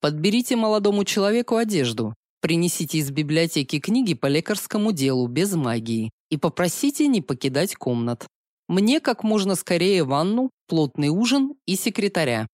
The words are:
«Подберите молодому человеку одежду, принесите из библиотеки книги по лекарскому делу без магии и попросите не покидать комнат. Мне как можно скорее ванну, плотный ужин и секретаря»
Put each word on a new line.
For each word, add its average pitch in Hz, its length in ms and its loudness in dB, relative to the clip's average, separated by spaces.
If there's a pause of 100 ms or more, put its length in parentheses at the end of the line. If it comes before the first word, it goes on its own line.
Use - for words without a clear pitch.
«Подберите 196 540 0
молодому 208 480 2
человеку 220 520 0
одежду, 123 580 -2 (260)
принесите 165 580 0
из 143 120 -2
библиотеки 151 720 0
книги 220 340 0
по 127 120 -4
лекарскому 208 680 0
делу 135 340 0
без 165 280 0
магии 113 560 -2 (200)
и 160 60 -2
попросите 180 720 0
не 226 140 2
покидать 135 520 -2
комнат. 120 520 -4 (420)
Мне 208 320 2
как 247 240 -2
можно 202 300 2
скорее 180 500 2
ванну, 190 460 0 (180)
плотный 147 400 0
ужин 254 460 2 (120)
и 185 100 -2
секретаря» 170 760 -2